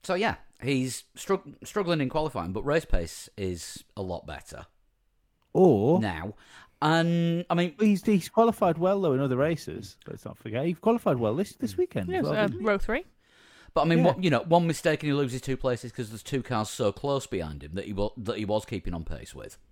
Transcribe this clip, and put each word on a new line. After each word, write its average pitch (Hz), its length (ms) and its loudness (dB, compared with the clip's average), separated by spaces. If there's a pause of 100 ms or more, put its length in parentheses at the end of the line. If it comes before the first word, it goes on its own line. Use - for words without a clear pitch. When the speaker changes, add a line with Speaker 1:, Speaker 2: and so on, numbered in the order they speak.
Speaker 1:
So 180 120 -4
yeah, 175 220 -2 (260)
he's 127 420 -2 (100)
strugg-, 185 400 -4 (100)
struggling 175 360 -2
in 131 80 0
qualifying, 123 440 -4
but 107 120 -6
race 151 200 0
pace - 520 -2
is 90 480 -8 (120)
a 104 60 -8
lot 90 240 -8
better - 400 -14 (880)
Speaker 2:
Or 147 480 6
Speaker 1:
now. 92 340 -4 (480)
And 170 680 2
I 170 40 2
mean, 175 240 0
Speaker 2:
he's, 208 260 4
he's 208 240 2
qualified 214 500 4
well 185 220 2
though 170 120 2
in 131 80 2
other 131 160 0
races. 127 600 -2 (120)
Let's - 160 -14
not - 140 -14
forget 113 280 -4
he 175 80 0
qualified 220 440 2
well 110 180 2
this, 196 180 -2
this - 220 -6
weekend 196 320 -2
as 370 60 -4
Speaker 3:
Yes, 370 100 0
Speaker 2:
well, 151 80 0
Speaker 3:
uh, 208 160 2
Speaker 2:
didn't - 120 -6
he? 208 60 -2
Speaker 3:
row 302 120 2
three. 262 260 -2 (680)
Speaker 1:
But 135 80 4
I - 20 4
mean, 165 160 6
Speaker 2:
Yeah. 165 60 6
Speaker 1:
what, 185 180 2
you 175 60 4
know, 120 120 4
one 170 240 4
mistake 156 380 0
and 147 40 0
he 143 40 2
loses 131 280 0
two 135 160 -4
places 123 360 -2
'cause 117 160 -8
there's 107 160 -14
two 131 180 -4
cars 107 280 -2
so 110 200 2
close 139 380 -4
behind 76 340 -6
him 76 120 -12
that 95 100 -6
he 104 80 -8
wa-, 101 240 0
that 107 220 -6
he 107 60 -4
was 107 200 0
keeping 90 300 -6
on 82 100 -6
pace 65 280 -8
with. - 260 -16 (140)